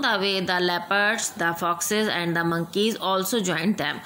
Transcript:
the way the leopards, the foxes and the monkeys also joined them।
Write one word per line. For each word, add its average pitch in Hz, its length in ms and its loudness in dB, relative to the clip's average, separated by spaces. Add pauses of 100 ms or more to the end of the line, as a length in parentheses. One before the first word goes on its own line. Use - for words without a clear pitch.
the 233 160 2
way 190 300 0
the 180 220 0
leopards, 202 680 0
the 170 160 0 (100)
foxes 208 460 0
and 170 280 0
the 170 160 2
monkeys 202 480 0
also 190 400 0
joined 180 340 0
them। 147 200 -2 (100)